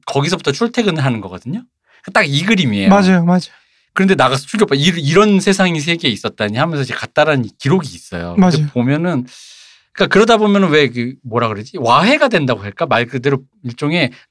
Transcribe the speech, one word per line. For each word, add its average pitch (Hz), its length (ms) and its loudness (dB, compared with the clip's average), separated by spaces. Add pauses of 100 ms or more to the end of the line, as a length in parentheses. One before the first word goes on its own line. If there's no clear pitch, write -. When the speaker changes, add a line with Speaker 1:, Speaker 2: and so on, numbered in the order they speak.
Speaker 1:
거기서부터 147 460 -2
출퇴근을 202 520 -2
하는 117 160 -2
거거든요. 110 440 -12 (480)
딱 - 140 2
이 143 180 -2
그림이에요. 151 460 2
Speaker 2:
맞아요, 185 340 4
맞아요. 175 160 2 (540)
Speaker 1:
그런데 190 200 2
나가서 135 320 2
충격받-, 208 320 0
이, 170 220 2
"이런 190 400 4
세상이 190 400 0
세계에 165 300 -2
있었다니." 107 480 -4
하면서 151 240 -2
이제 127 100 -6
갔다라는 139 560 0 (100)
기록이 156 360 0
있어요. 87 420 -12
근데 180 220 4
Speaker 2:
맞아요. 147 140 -2
Speaker 1:
보면은, 135 540 -2 (680)
그러니까 165 200 0
그러다 226 240 6
보면은 202 340 2
왜 147 200 4
그, 123 320 -6
뭐라 117 260 -6
그러지? 107 300 -8
와해가 185 500 2
된다고 139 340 -2
할까? 104 240 -6
말 117 200 0
그대로 135 360 -4 (200)
일종의 147 480 -4 (200)